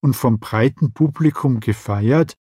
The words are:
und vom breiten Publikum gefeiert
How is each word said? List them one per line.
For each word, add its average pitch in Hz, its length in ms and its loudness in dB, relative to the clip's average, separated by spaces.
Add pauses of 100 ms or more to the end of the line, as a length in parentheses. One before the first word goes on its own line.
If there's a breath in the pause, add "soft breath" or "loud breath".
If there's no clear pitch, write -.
und 135 100 4
vom 113 240 2
breiten 117 540 0
Publikum 147 680 -2
gefeiert 110 840 0